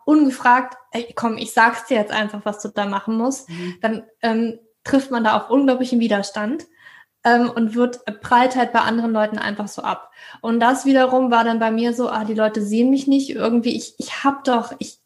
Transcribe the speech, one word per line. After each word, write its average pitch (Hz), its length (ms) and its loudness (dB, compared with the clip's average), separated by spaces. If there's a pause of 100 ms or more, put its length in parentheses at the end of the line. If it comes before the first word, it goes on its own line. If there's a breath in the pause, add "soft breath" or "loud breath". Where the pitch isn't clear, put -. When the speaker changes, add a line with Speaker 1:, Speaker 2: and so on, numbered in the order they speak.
Speaker 1:
ungefragt, 262 720 2 (140)
"Ey, 233 240 -8
komm, 220 220 -4
ich 220 160 -10
sag's 226 340 2
dir 254 100 2
jetzt 208 140 -2
einfach, 208 320 -4
was 208 180 -6
du 208 80 -8
da 208 160 -4
machen 202 320 -4
musst", 254 320 -4
Speaker 2:
Mhm. 175 320 -10
Speaker 1:
dann, 220 220 -4 (180)
ähm, 226 380 -2 (240)
trifft 269 280 0
man 233 120 -2
da 220 140 2
auf 208 120 -8
unglaublichen 254 500 2
Widerstand, 214 680 -2 (640 loud breath)
ähm, 240 220 4
und 226 260 -2
wird, 247 300 -2 (160)
prallt 254 340 2
halt 240 160 0
bei 233 80 2
anderen 233 320 0
Leuten 214 260 0
einfach 208 300 -6
so - 140 -14
ab. - 300 -8 (300 loud breath)
Und 233 180 0
das 254 260 2
wiederum 262 460 4
war 233 120 4
dann 226 160 0
bei 226 120 0
mir 233 220 0
so, 240 160 -2
ah, 220 140 -4
die 220 100 -4
Leute 214 280 0
sehen 220 280 2
mich 269 180 0
nicht, 269 220 2
irgendwie, 233 460 0
ich, - 220 -10
ich - 260 -8
hab 277 220 0
doch, 240 340 0
ich - 260 -16